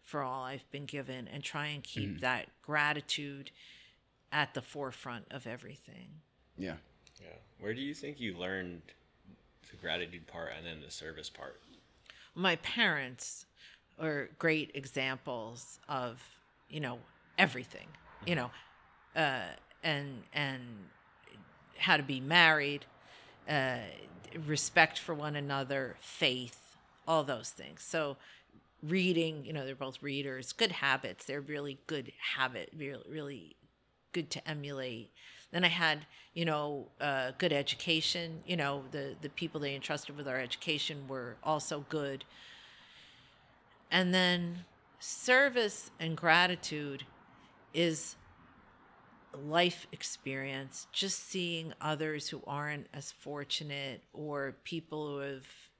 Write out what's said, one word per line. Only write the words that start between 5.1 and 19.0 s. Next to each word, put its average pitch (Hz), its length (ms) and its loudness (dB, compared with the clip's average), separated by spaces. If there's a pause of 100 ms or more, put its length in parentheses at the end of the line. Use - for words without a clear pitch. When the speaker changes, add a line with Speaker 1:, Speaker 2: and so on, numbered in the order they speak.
Speaker 1:
of 123 160 -8
everything. - 760 -12 (360)
Speaker 2:
Yeah. 87 200 -4 (420)
Speaker 3:
Yeah. 92 80 -18 (320)
Where 107 140 -4
do 127 80 -4
you 143 140 -4
think 143 240 -10
you 98 180 -2
learned 90 460 -4 (880)
the 90 60 -20
gratitude 87 500 -4
part 82 280 -8
and 80 100 -12
then 80 160 -8
the 69 100 -14
service 78 380 -10
part? - 300 -14 (760)
Speaker 1:
My 180 220 2
parents 151 920 0 (520)
are 151 380 -2
great 156 380 4
examples 131 1040 -4 (100)
of, 123 320 -4 (480)
you 151 100 -6
know, 123 200 -2 (380)
everything, 135 500 0 (400)
you 175 80 4
Speaker 3:
Mm-hmm. 131 60 2 (720)